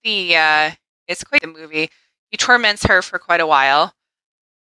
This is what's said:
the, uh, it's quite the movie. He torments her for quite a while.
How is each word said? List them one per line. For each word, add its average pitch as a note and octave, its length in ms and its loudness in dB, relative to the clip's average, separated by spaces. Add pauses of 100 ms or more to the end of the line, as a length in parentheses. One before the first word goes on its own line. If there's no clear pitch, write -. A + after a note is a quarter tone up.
the, F#3+ 320 -2
uh, D#3 360 2 (360)
it's F3 160 -10
quite C#4+ 180 -2
the - 60 -8
movie. D#3 440 -8 (400)
He G#3+ 60 -8
torments A#3 500 0
her F#3+ 160 2
for - 160 -10
quite E3+ 220 0
a E3 40 0
while. D3 480 2 (720)